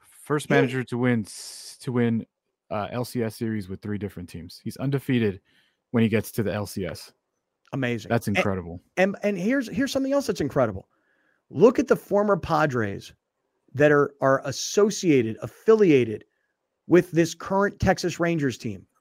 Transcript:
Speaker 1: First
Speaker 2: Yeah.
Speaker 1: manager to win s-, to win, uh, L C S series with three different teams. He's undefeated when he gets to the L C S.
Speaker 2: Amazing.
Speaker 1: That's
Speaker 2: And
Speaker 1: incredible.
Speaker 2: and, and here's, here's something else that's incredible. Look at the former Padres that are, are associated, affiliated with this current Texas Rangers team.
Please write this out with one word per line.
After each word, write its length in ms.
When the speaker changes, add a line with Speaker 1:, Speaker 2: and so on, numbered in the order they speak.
Speaker 1:
First 480
Speaker 2:
Yeah. 80
Speaker 1:
manager 280
to 120
win 280
s-, 560
to 100
win, 340
uh, 220
L 120
C 180
S 140
series 320
with 140
three 160
different 320
teams. 340
He's 140
undefeated 640
when 120
he 60
gets 240
to 100
the 100
L 120
C 200
S. 260
Speaker 2:
Amazing. 360
Speaker 1:
That's 200
Speaker 2:
And 80
Speaker 1:
incredible. 440
Speaker 2:
and, 280
and 140
here's, 300
here's 240
something 220
else 140
that's 140
incredible. 460
Look 300
at 80
the 80
former 420
Padres 760
that 180
are, 300
are 240
associated, 960
affiliated 840
with 240
this 240
current 440
Texas 400
Rangers 380
team. 280